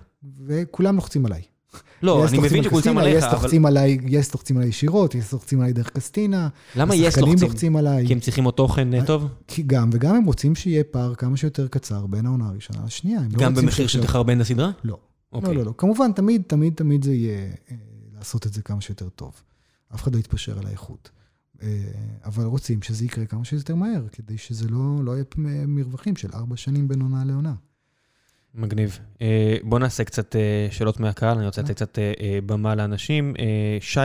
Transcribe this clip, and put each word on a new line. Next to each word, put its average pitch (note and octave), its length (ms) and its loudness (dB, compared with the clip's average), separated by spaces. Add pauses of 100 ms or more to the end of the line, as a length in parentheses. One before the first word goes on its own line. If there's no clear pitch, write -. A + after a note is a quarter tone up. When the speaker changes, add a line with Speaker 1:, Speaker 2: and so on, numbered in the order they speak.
(460)
Speaker 1:
וכולם F3 500 0
לוחצים C#3+ 300 0
עליי. F2 160 -4 (600)
Speaker 2:
לא, E3 220 6
Speaker 1:
יס D3+ 60 4
Speaker 2:
אני C3 60 2
Speaker 1:
לוחצים C#3+ 60 6
Speaker 2:
מבין C#3+ 160 4
Speaker 1:
על D3 60 4
Speaker 2:
שכולם E3 160 4
Speaker 1:
קסטינה, - 200 4
Speaker 2:
עליך, D3+ 180 6
Speaker 1:
יס D3 60 4
Speaker 2:
אבל A#2+ 100 2
Speaker 1:
לוחצים C3+ 320 4
עליי, C#3 380 4
יס C#3 300 0
לוחצים C3 220 -2
עליי B2 120 2
ישירות, D#3+ 460 2
יס A#2+ 180 -4
לוחצים C3+ 280 -2
עליי B2 120 2
דרך A#2 180 -2
קסטינה, F#3+ 580 -2 (280)
Speaker 2:
למה D#3+ 180 2
יס E3 120 6
Speaker 1:
השחקנים C3+ 260 4
Speaker 2:
לוחצים? F3+ 160 6
Speaker 1:
לוחצים D#3 280 0
עליי. C#3 300 2
Speaker 2:
כי B2 60 2
הם A#2+ 80 2
צריכים B2+ 240 0
עוד B2 100 2
תוכן, C3 400 2
אה, B2+ 60 2
Speaker 1:
אה, C3+ 60 0
Speaker 2:
טוב? D3+ 220 0 (200)
Speaker 1:
כי - 140 -6
גם, B2+ 300 4
וגם C3 220 2
הם A#3+ 100 4
רוצים C#3+ 300 2
שיהיה D#3 300 0
פער B2 300 -4
כמה B2+ 220 -2
שיותר C#3 320 -2
קצר G2+ 380 -4
בין G#2+ 200 -2
העונה B2 220 0
הראשונה G#2 380 -10
לשנייה, G3 340 -4
הם B2 120 -2
לא A2+ 60 -2
Speaker 2:
גם C3 120 4
Speaker 1:
רוצים B2+ 160 4
Speaker 2:
במחיר C#3 200 2
Speaker 1:
שיותר A#2 200 2
Speaker 2:
שתחרבן B2 340 4
הסדרה? B2 300 2 (140)
Speaker 1:
לא. G#2+ 140 -4 (340)
Speaker 2:
אוקיי. F3 220 -2
Speaker 1:
לא, C#3 60 0
לא, A#2 60 0
לא. A#2 120 -6
כמובן, A3 340 2
תמיד, G3+ 340 2
תמיד, D#3 280 2
תמיד C#3+ 300 2
זה C#3 100 2
יהיה, A2+ 240 -2 (320)
אה, B2 60 -12 (420)
לעשות G#2+ 280 -8
את G2+ 60 -6
זה G#2 100 -8
כמה G2+ 180 -6
שיותר F#2+ 280 -10
טוב. - 240 -16 (600)
אף A2 80 -10
אחד C3 120 -2
לא A#2 40 2
יתפשר G#2+ 400 -6
על G2 80 -8
האיכות. - 440 -14 (520)
אה, G#2+ 60 -6 (560)
אבל G#2+ 200 -4
רוצים A2+ 380 -2
שזה A2+ 220 -4
יקרה A2+ 220 -6
כמה A2+ 180 -6
שיותר D3 300 -4
מהר, F#3 280 -2 (100)
כדי G#2+ 260 -12
שזה A2+ 300 -6
לא, C3+ 360 -2
לא B2 80 -4
יהיה C3+ 120 -4
פ-, C3+ 140 -8
מ-, C#3+ 380 -2
מרווחים C3 400 -4
של G2 180 -10
ארבע A#2+ 220 -6
שנים C#3 320 -2
בין C3+ 140 0
עונה C3 220 -2
לעונה. C#3 300 -2 (1000)
Speaker 2:
מגניב. G#2+ 440 -2 (240)
אה, A2 400 2
בוא A2+ 160 0
נעשה B2 260 0
קצת, - 320 -4
אה, G#2 340 0
שאלות A2 300 -2
מהקהל, A2+ 360 0
אני G#2+ 100 -2
רוצה G2+ 140 -6
לתת C#3+ 100 -4
Speaker 1:
אה. G2+ 40 -2
Speaker 2:
קצת, - 240 -6
אה, G#2 220 0
אה, G2+ 260 -2
במה G#2+ 280 0
לאנשים. G#2 640 -2
אה, B2 60 -4 (360)
שי - 240 -2